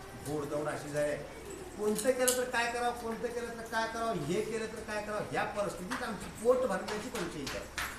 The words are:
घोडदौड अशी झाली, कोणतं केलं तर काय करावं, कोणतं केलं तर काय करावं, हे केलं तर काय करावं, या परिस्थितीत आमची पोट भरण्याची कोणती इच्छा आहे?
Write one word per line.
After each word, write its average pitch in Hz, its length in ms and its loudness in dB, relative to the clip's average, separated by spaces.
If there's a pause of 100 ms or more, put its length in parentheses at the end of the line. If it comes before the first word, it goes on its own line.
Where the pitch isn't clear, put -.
(260)
घोडदौड 147 400 0
अशी 147 240 -2
झाली, 147 260 2 (600)
कोणतं 214 340 4
केलं 254 260 4
तर 247 80 2
काय 233 280 2
करावं, 240 220 2
कोणतं 226 320 -2
केलं 233 220 -2
तर 226 140 -6
काय 226 260 0
करावं, 226 240 0
हे 175 280 2
केलं 220 260 -2
तर - 140 -8
काय 208 220 -4
करावं, 208 180 -2 (120)
या 208 120 2
परिस्थितीत 202 580 -2
आमची 208 420 -6
पोट 247 120 10
भरण्याची 208 520 0
कोणती 156 340 -4
इच्छा - 160 -4
आहे? - 80 -6 (320)